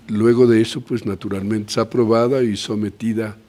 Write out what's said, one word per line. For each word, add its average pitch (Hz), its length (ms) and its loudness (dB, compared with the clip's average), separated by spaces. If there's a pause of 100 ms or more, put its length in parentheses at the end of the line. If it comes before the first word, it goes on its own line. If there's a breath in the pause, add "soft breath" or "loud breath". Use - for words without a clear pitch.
luego 117 400 4
de 113 140 6
eso, 117 200 -4
pues, 120 240 -6
naturalmente 101 680 -6
es - 60 -10
aprobada 117 680 2
y 107 140 0
sometida 107 800 -6 (120)